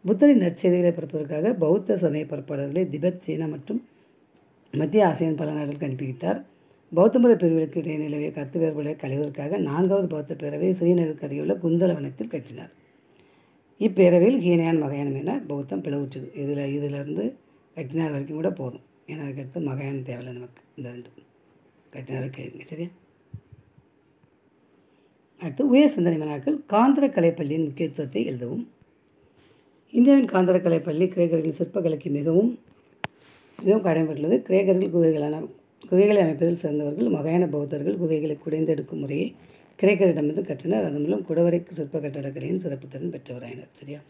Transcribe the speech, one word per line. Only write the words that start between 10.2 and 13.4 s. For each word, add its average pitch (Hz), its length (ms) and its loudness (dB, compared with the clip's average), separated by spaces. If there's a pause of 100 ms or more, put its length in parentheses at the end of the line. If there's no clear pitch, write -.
பேரவை 147 260 -2 (100)
ஸ்ரீநகருக்கு 170 480 2
அருகேயுள்ள 147 280 -6 (100)
குந்தலவனத்தில் 160 680 0
கட்டினார். - 380 -12 (1120)